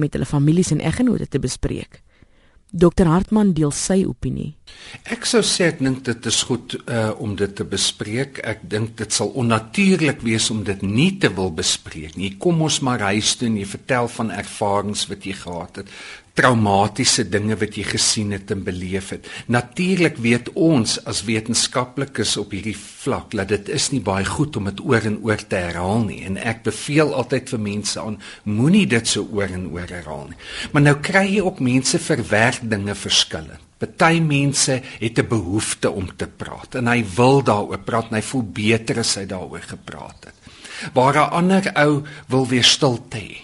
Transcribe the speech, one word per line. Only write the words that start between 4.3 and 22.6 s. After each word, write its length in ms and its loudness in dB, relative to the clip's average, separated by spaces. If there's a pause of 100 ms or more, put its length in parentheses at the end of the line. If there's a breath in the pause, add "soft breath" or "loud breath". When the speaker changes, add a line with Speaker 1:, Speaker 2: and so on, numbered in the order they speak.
Speaker 2:
Ek 160 -6
sou 160 4
sê 300 2
ek 100 -6
dink 240 0
dit 220 -2
is 80 0 (100)
goed, 300 -4 (100)
eh, 320 0
om 160 -4
dit 200 -2
te 120 -6
bespreek. 800 -4
Ek 160 -6
dink 340 -4
dit 160 -6
sal 220 0
onnatuurlik 880 2
wees 260 0
om 140 -2
dit 180 -4
nie 380 2
te 160 4
wil 160 0
bespreek 640 -4
nie. 240 -4
Kom 220 2
ons 180 0
maar 320 -2
huis 240 0
toe 140 -2
en 100 0
jy 80 -6
vertel 400 -2
van 240 -4
ervarings 800 -2
wat 160 -10
jy 80 -6
gehad 480 -10
het, 80 -20 (460 loud breath)
traumatiese 920 4
dinge 320 0
wat 160 -4
jy 100 -4
gesien 460 0
het 220 -6
en 100 -6
beleef 500 -6
het. 140 -12 (240 loud breath)
Natuurlik 720 0
weet 320 2
ons 400 4 (140)
as 180 -4
wetenskaplikes 1120 -2
op 160 -8
hierdie 220 -6